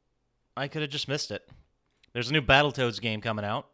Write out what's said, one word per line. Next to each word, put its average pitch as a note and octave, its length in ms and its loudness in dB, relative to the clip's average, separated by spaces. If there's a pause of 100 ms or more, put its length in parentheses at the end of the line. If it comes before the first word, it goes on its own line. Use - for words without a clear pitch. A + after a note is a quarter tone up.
(560)
I C#3 120 -6
could D#3 140 -6
have C#3+ 100 -6
just C#3+ 160 -6
missed C#3 240 -4
it. - 160 -10 (640)
There's A#2+ 180 -4
a - 20 -2
new D#3 100 4
Battletoads C3+ 580 4
game A2 200 -4
coming G#2+ 240 -4
out A2 300 -4